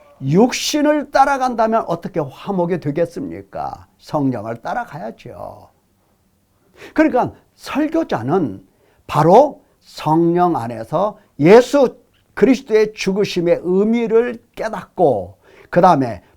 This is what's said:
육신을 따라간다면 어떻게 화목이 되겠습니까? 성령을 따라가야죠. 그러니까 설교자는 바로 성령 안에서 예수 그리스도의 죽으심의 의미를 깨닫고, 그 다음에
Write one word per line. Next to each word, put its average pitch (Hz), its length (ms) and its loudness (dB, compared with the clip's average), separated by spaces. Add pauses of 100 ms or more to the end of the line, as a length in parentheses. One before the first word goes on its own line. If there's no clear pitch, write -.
(220)
육신을 262 920 0
따라간다면 254 760 0
어떻게 170 320 -8
화목이 170 600 -4
되겠습니까? 98 1080 -8 (100)
성령을 120 640 -6
따라가야죠. 170 1080 -14 (1200)
그러니까 240 400 0 (220)
설교자는 160 1080 -4 (420)
바로 190 560 4 (160)
성령 170 760 0
안에서 120 640 -6 (220)
예수 240 580 4 (360)
그리스도의 220 600 2
죽으심의 185 680 -2
의미를 226 800 0 (140)
깨닫고, 156 800 -4 (320)
그 175 120 2
다음에 131 420 2 (140)